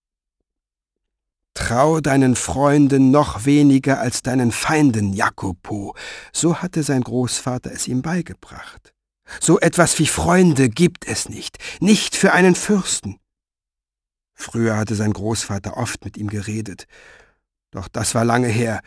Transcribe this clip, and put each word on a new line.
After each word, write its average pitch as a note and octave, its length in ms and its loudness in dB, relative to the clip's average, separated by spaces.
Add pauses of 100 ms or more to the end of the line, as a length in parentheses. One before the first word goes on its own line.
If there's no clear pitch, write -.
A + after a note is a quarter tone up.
(1500)
„Trau D3+ 460 2
deinen C3+ 360 2
Freunden C#3 760 4
noch C#3 340 2
weniger C#3 560 4
als A#2 220 -4
deinen B2 300 0
Feinden, A#2+ 600 2
Jacopo“, G2+ 800 -6 (380)
so E3 240 0
hatte F3 280 -4
sein C3+ 180 0
Großvater B2 680 -4
es - 160 -8
ihm B2+ 140 -4
beigebracht. - 920 -10 (460)
„So E3 180 4
etwas E3+ 400 2
wie D3+ 80 2
Freunde D#3+ 600 4
gibt D#3+ 380 0
es - 220 -6
nicht, - 300 -14 (220)
nicht - 340 2
für F3 180 2
einen F3+ 220 6
Fürsten.“ - 640 -4 (1160)
Früher A2+ 420 -4
hatte G#2+ 180 -2
sein G#2 180 -2
Großvater G2+ 640 -6
oft - 280 -8
mit G2+ 120 -14
ihm G#2 120 -8
geredet, G#2 580 -10 (840)
doch G2 180 -12
das - 260 -6
war A2+ 100 0
lange A#2+ 240 0
her. A2+ 380 -2